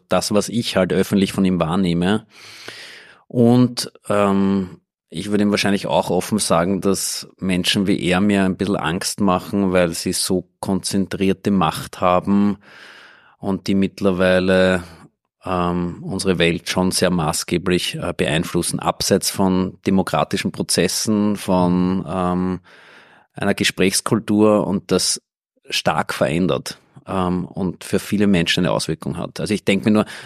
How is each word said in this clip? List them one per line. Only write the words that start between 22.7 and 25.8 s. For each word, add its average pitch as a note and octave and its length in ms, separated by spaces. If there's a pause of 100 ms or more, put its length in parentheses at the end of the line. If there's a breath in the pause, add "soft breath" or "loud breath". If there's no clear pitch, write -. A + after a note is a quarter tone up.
einer G2+ 200
Gesprächskultur G#2 1120
und F#2 240
das - 300 (480)
stark - 440